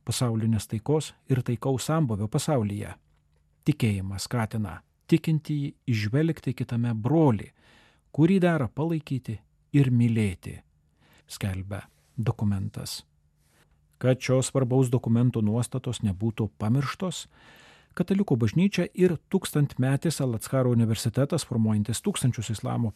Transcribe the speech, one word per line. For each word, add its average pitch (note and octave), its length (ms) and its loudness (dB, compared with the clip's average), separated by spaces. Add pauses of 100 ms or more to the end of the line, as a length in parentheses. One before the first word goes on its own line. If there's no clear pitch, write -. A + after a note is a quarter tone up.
pasaulinės A2+ 640 0
taikos C#3 460 -2 (180)
ir B2+ 80 2
taikaus B2+ 480 -2
sambūvio A2+ 400 0
pasaulyje. G#2 640 -2 (720)
Tikėjimas G2 640 -2
skatina G#2+ 540 -4 (260)
tikintįjį D3+ 640 0 (160)
įžvelgti B2+ 720 0
kitame A#2+ 320 -4
brolį, B2 560 2 (640)
kurį F3 320 4
dera D#3 240 2
palaikyti D3 720 -6 (340)
ir C#3 160 6
mylėti, A2 720 2 (640)
skelbia G2 560 -6 (360)
dokumentas. G#2+ 840 -4 (960)
Kad B2+ 240 2
šio C3 240 2
svarbaus B2+ 480 2
dokumento A#2 480 2
nuostatos A#2+ 640 -2
nebūtų G#2+ 460 -2 (100)
pamirštos, B2+ 640 -2 (680)
Katalikų G3 480 2
bažnyčia F3+ 460 2 (100)
ir F3+ 220 4 (100)
tūkstantmetis C#3+ 960 0
Al-Atsharo B2 480 0
universitetas, A#2 720 0
formuojantis G#2+ 560 0
tūkstančius B2+ 540 -2
islamo A#2+ 420 -2